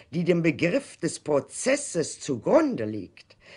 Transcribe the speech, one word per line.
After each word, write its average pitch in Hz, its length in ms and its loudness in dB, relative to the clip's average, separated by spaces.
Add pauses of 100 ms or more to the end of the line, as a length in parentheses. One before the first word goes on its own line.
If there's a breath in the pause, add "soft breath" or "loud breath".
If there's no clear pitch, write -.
(120)
die 170 120 -2
dem 170 180 2
Begriff 165 540 0
des - 240 -4
Prozesses - 1000 -2
zugrunde 170 640 2
liegt, 107 500 -10 (220 loud breath)